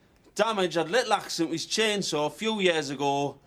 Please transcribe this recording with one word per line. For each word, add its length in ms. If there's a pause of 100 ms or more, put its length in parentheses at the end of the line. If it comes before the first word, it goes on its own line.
(340)
Damage 400
had 160
little 220
accident 380
with 120
his 80
chainsaw 560
a 40
few 300
years 280
ago 480 (100)